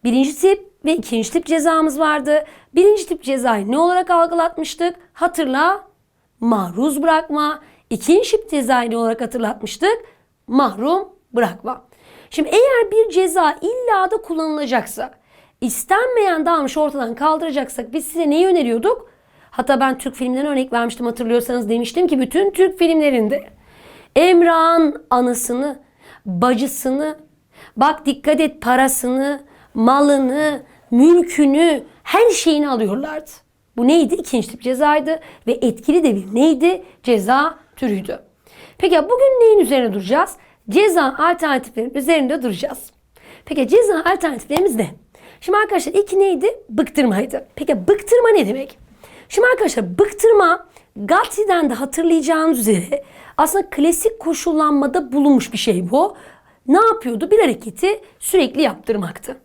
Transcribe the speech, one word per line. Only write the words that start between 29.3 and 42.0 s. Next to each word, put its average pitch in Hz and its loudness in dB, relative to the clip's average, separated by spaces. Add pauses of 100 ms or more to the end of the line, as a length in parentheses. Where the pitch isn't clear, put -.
malını, 277 0 (300)
mülkünü, 302 4 (200)
her 440 4
şeyini 294 0
alıyorlardı. 262 -4 (480)
Bu 240 2
neydi? 311 4
İkinci - -4
tip - -18
cezaydı 294 0 (280)
ve 233 0
etkili 254 0
de 240 2
bir 196 -8
neydi? 320 2 (200)
Ceza 247 0 (200)
türüydü. 208 -6 (580)
Peki 359 2
ya 302 4
bugün 508 2
neyin 427 8
üzerine 240 2
duracağız? 208 -2 (340)
Ceza 320 2
alternatiflerinin 294 -2
üzerinde 285 0